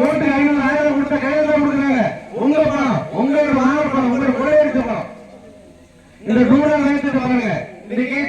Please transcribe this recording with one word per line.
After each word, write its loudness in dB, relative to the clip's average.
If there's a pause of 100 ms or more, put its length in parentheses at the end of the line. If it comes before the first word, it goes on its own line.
ஓட்டுக்கு 0
ஐநூறு, 2
ஆயிரம் 2
கொடுத்தா -2
கையில 0
தான் 2
கொடுக்குறாங்க. 0 (400)
உங்க 2 (120)
பணம், 0 (200)
உங்களோட 2 (120)
வாங்குற 0
பணம், 0
உங்களோட 0
கொள்ளையடிச்ச 2 (100)
பணம். -8 (1080)
இந்த 0 (120)
நூறு 4
நாள் 2
திட்டத்தை 0
பாருங்க, 0 (400)
இன்னைக்கு -4